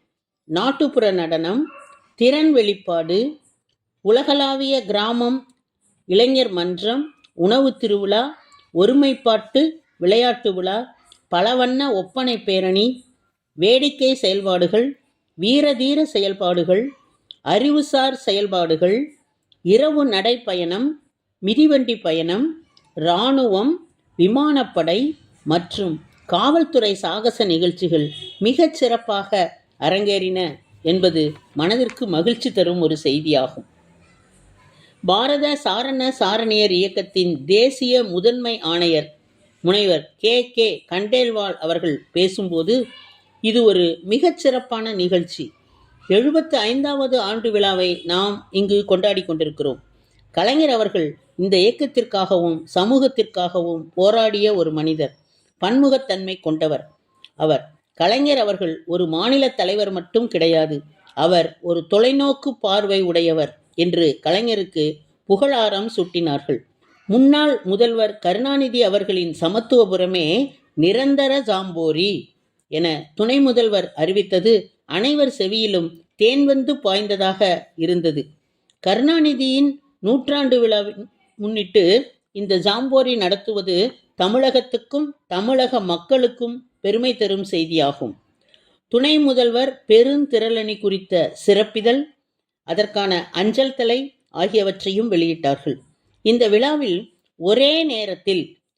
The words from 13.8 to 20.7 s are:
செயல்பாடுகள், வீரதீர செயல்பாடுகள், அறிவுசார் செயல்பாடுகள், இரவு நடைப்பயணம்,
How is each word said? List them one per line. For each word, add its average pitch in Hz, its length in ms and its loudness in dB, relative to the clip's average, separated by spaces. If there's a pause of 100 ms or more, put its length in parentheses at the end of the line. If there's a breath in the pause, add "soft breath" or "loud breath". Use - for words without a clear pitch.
செயல்பாடுகள், 196 840 0 (380)
வீரதீர 277 640 0
செயல்பாடுகள், 196 920 -2 (520)
அறிவுசார் 269 680 0
செயல்பாடுகள், 196 1000 -2 (480)
இரவு 285 440 2
நடைப்பயணம், 202 840 -2 (500)